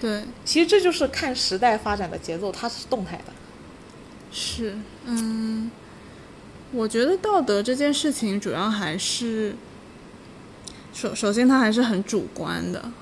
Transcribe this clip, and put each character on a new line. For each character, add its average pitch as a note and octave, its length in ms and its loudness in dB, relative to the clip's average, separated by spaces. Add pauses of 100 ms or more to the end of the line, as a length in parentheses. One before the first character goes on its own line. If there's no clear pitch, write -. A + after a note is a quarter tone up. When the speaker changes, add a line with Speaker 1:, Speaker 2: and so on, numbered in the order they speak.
Speaker 1:
对。 G#3+ 220 -2 (220)
Speaker 2:
其 - 160 2
实 E4 60 6
这 G4+ 140 8
就 F4+ 120 4
是 C#4+ 160 0
看 C4+ 260 -2
时 F#3+ 240 -2
代 A3 180 4
发 G#3 200 -2
展 F#3 120 -4
的 E3 80 -8
节 E3 220 -6
奏， G3 140 -4
它 - 160 -6
是 - 200 -10
动 A3 160 0
态 F3+ 120 -10
的。 - 160 -14 (1000)
Speaker 1:
是， - 460 -6 (280)
嗯， A3 640 -2 (1000)
我 A3 160 -2
觉 A3+ 180 2
得 F4+ 120 4
道 G4 260 2
德 C#4 180 4
这 B3 140 0
件 C#4+ 180 2
事 C#4+ 200 2
情 G3+ 280 0
主 F#3+ 120 -4
要 F#3 180 0
还 F#3 260 -2
是， A3 600 -2 (1400)
首-， - 200 -4
首 G#3 200 0
先 B3 160 6
它 C4 100 8
还 A3 140 6
是 A#3+ 100 4
很 G3+ 220 2
主 F#3+ 280 -2
观 E3+ 400 -4
的， - 120 -6 (180)